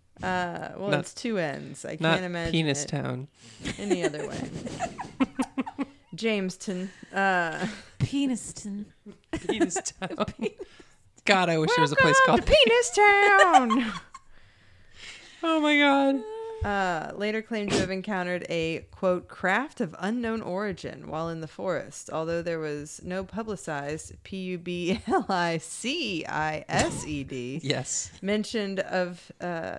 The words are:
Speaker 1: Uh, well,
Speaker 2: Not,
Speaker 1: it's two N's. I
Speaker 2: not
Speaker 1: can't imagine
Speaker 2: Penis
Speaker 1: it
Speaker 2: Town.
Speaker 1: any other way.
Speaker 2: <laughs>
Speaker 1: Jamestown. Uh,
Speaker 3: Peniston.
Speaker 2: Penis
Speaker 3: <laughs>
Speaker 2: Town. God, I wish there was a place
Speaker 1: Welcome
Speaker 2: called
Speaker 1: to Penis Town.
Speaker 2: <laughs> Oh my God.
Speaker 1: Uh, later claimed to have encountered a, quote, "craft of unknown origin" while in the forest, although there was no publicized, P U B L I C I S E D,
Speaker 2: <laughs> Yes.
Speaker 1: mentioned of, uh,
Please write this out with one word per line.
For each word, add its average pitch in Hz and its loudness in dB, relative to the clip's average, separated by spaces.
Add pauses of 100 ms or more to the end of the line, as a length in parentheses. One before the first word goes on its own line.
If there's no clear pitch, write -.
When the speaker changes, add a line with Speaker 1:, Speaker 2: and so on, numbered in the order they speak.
(220)
Speaker 1:
Uh, 180 -4
well, 196 -4
Speaker 2:
Not, 196 2
Speaker 1:
it's - -8
two 226 -4
N's. 147 -6
I 160 -8
Speaker 2:
not 160 4
Speaker 1:
can't 185 -2
imagine 170 -4
Speaker 2:
Penis 151 0
Speaker 1:
it - -8
Speaker 2:
Town. 135 -4 (500)
Speaker 1:
any 190 0
other - -4
way. - -8
Speaker 2:
<laughs> - -6 (1700)
Speaker 1:
Jamestown. 190 -4 (240)
Uh, 180 2 (320)
Speaker 3:
Peniston. 233 -4 (460)
Speaker 2:
Penis - 0
Speaker 3:
<laughs> 381 -2 (200)
Speaker 2:
Town. - -4 (1000)
God, 185 6
I 165 4
wish 160 4
there 494 6
was 143 4
a - 0
place 539 8 (120)
Speaker 1:
Welcome - 6
Speaker 2:
called - -
Speaker 1:
to 480 8 (100)
Penis 466 6
Town. 381 8
Speaker 2:
<laughs> - -12 (1400)
Oh 320 2
my 294 4
God. 277 4 (440)
Speaker 1:
Uh, 185 0
later 214 -2
claimed 214 -4
to - 2
have 185 0
encountered 185 -4
a, 165 -2 (120)
quote, 180 0
"craft 208 -2
of 185 -4
unknown 226 0
origin" 185 -6
while 160 -2
in 165 -6
the 160 -8
forest, 175 -6
although 165 -2
there 165 -4
was 151 -8
no 185 -4
publicized, 170 -8
P - -12
U 185 -4
B 175 -2
L 262 2
I 175 0
C 226 -6
I 156 -4
S 220 -2
E 147 -6
D, 135 -8
Speaker 2:
<laughs> - -16
Yes. 131 -4 (100)
Speaker 1:
mentioned 202 -2
of, 180 -4
uh, 170 -6